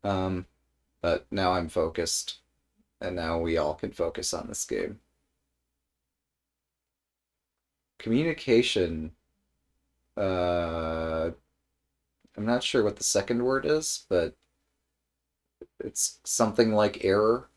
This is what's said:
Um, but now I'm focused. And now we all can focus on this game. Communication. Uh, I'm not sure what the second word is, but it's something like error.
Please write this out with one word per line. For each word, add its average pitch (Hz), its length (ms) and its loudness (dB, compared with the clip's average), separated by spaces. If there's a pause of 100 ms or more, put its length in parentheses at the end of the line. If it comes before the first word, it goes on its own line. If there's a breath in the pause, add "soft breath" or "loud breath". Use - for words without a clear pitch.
Um, 92 440 -2 (540)
but 85 300 0
now 92 220 2
I'm 85 160 -2
focused. 82 680 -2 (600)
And 90 160 -6
now 82 240 -2
we 82 180 0
all 76 180 0
can - 160 -8
focus 87 420 -4
on 82 140 -6
this - 180 -6
game. - 340 -4 (3000)
Communication. 113 1160 2 (1040)
Uh, 82 1120 0 (1040)
I'm 104 80 -6
not 120 180 0
sure 117 200 2
what 101 140 0
the - 60 -8
second 120 400 0
word 131 220 0
is, 156 440 -2
but 85 260 2 (1400)
it's - 460 -4
something 110 480 2
like 104 320 2
error. 107 520 4